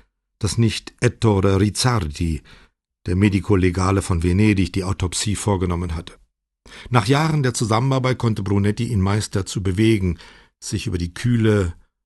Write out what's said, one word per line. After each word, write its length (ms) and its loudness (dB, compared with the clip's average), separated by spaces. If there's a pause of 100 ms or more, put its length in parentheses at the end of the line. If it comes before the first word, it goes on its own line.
(380)
dass 180 -4
nicht 440 0
Ettore 600 2
Rizzardi, 840 -2 (640)
der 80 -2
Medico 400 2
Legale 480 2
von 200 -2
Venedig, 500 2
die 120 -4
Autopsie 520 -4
vorgenommen 580 -2
hatte. 200 -10 (720)
Nach 180 2
Jahren 360 2
der 120 -2
Zusammenarbeit 640 0
konnte 240 -2
Brunetti 460 0
ihn 120 0
meist 360 -2
dazu 260 -4
bewegen, 560 0 (400)
sich 280 -8
über 120 -4
die 160 -6
kühle, 600 2 (320)